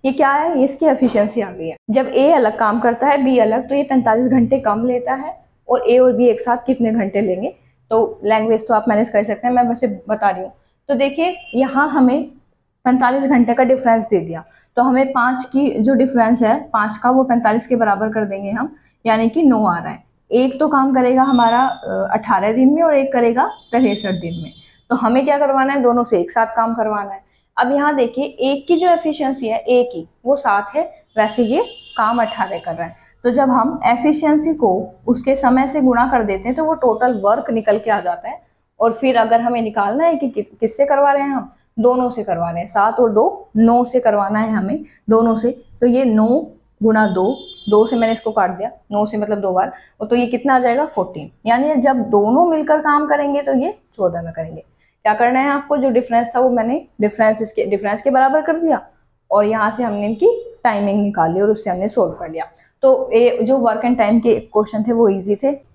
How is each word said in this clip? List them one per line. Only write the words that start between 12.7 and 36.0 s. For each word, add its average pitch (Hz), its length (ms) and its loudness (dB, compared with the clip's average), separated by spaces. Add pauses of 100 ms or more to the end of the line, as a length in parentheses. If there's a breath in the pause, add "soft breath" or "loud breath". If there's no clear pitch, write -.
पैंतालीस 254 420 2
घंटे 240 280 4
का 262 100 2
difference 240 420 2
दे 208 140 0
दिया, 165 240 -12 (320 soft breath)
तो 240 60 2
हमें 262 300 2
पाँच 254 340 -2
की 269 220 0 (100)
जो 254 160 2
difference 240 480 2
है, 214 160 2 (120)
पाँच 214 280 -2
का 247 120 0
वो 262 140 4
पैंतालीस 240 420 0
के 247 100 0
बराबर 220 340 0
कर 214 160 -4
देंगे 196 240 -8
हम, 233 240 -6 (300 loud breath)
यानी 226 240 2
कि 302 140 0
नौ 233 240 4
आ 175 120 0
रहा 175 140 -10
है। - 140 -20 (240)
एक 262 300 0
तो 302 80 2
काम 277 260 2
करेगा 254 300 2
हमारा, 240 360 2
अ, 196 520 -4
अठारह 214 400 -2
दिन 262 220 4
में 330 80 2
और 320 120 4
एक 269 180 0
करेगा 240 340 2 (260)
तिरसठ 233 440 0
दिन 165 180 -8
में, - 180 -14 (380 soft breath)
तो 247 60 0
हमें 247 280 0
क्या 285 140 2
करवाना 269 340 0
है? 277 100 -2
दोनों 240 220 2
से 214 160 0
एक 170 100 -4
साथ 226 260 -2
काम 233 180 0
करवाना 208 380 -4
है। 196 140 -18 (300)
अब 254 160 0
यहाँ 285 240 0
देखिए, 254 280 -2
एक 277 440 -4
की 339 80 2
जो 349 120 0
efficiency 302 600 -2
है 220 100 -4
ए 247 260 2
की 165 220 -10 (180)
वो 269 140 2
सात 208 360 -2
है, 311 80 0 (340 loud breath)
वैसे 220 280 0
ये 262 180 0 (340)
काम 233 240 0
अठारह 190 380 -4
कर 165 160 -8
रहा 170 120 -8
है, - 100 -18 (280 soft breath)
तो 247 60 2
जब 262 200 2
हम 240 360 0
efficiency 302 680 2
को 220 140 2 (360)
उसके 262 300 0
समय 262 320 2
से 294 120 -2
गुणा 254 280 2